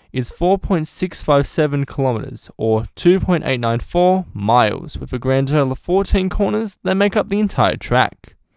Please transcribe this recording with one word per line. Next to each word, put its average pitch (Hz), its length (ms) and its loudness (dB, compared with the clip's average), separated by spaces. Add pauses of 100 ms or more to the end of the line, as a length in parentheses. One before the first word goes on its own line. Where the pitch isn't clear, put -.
(140)
is 123 160 -4
four 185 300 0
point 165 280 -2
six - 360 -6
five 143 240 2
seven 143 360 0
kilometers, - 720 -4
or 110 380 0
two 180 260 4
point 175 240 0
eight 127 160 -2
nine 117 200 0
four 180 560 2
miles, 107 640 0
with 127 140 -10
a 127 40 -2
grand 131 300 0
total 139 240 2
of 131 80 -8
fourteen 190 500 0
corners 214 540 -2
that 185 100 0
make 196 240 2
up - 120 0
the 202 100 0
entire 131 360 0
track. - 600 -2 (220)